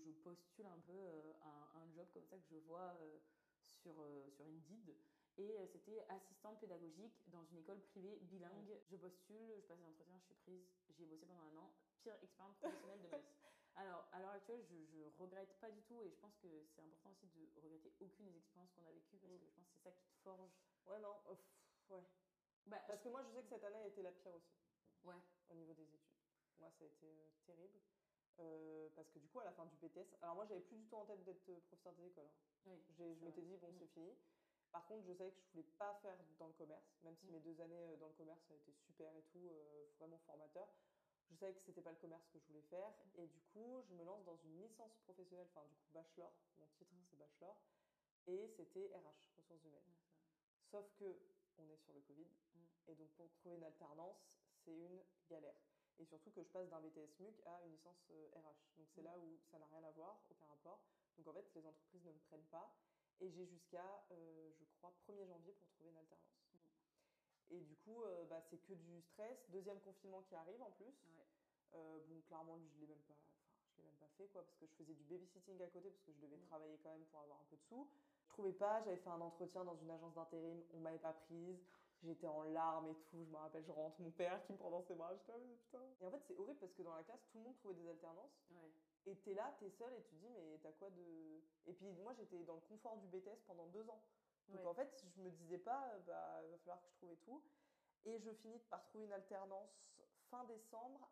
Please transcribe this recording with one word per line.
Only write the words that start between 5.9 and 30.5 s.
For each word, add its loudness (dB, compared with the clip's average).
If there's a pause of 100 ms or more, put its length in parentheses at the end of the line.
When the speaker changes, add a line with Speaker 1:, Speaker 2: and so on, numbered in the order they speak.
Speaker 1:
assistante -2
pédagogique -2
dans -6
une -6
école -2
privée -2
bilingue. -2
Speaker 2:
Ouais. -2
Speaker 1:
Je 0
postule, -4
je -6
passe -6
des -10
entretiens, -10
je -14
suis -16
prise. -6 (240)
J'y -6
ai -2
bossé -4
pendant -8
un -6
an. -8 (300)
Pire 0
expérience -8
professionnelle 4
de -4
ma 4
vie. 0
Speaker 2:
<laughs> -16
Speaker 1:
Alors, 2
à 0
l'heure 2
actuelle, 2
je, -8 (100)
je -6 (180)
regrette -2
pas 0
du -6
tout. -4
Et 2
je -6
pense -12
que -6
c'est -12
important -12
aussi -14
de -10
regretter -8
aucune -6
des -6
expériences -14
qu'on -16
a -10
vécues -14
parce -8
Speaker 2:
Mm. -6
Speaker 1:
que -12
je -16
pense -16
que -20
c'est -18
ça -6
qui -18
te -20
forge. -4 (380)
Speaker 2:
Ouais, 4
non, 2 (160)
euh, 0
pff, -14
ouais. -2 (600)
Speaker 1:
Bah, 2
Speaker 2:
Parce 4
Speaker 1:
je -6
Speaker 2:
que 2
moi, 4
je -2
sais 0
que -8
cette 0
année 2
a 0
été 2
la 4
pire -6
aussi. -12 (460)
Speaker 1:
Ouais. -4 (340)
Speaker 2:
Au -6
niveau -4
des -8
études. -18 (400)
Moi, -8
ça -10
a -8
été, -14
euh, -12 (160)
terrible. -10 (580)
Euh, 0
parce -8
que -12
du -10
coup, 0
à 2
la 0
fin -2
du -8
B -2
T -2
S, -6
alors 6
moi, 6
j'avais 4